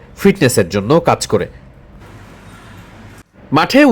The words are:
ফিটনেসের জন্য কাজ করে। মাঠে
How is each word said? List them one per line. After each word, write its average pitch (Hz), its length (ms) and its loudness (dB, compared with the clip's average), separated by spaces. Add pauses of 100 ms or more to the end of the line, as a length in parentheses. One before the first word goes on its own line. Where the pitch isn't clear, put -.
(200)
ফিটনেসের 123 540 0
জন্য 101 160 -4 (180)
কাজ 113 120 0 (120)
করে। 87 160 -4 (2000)
মাঠে 175 280 0 (100)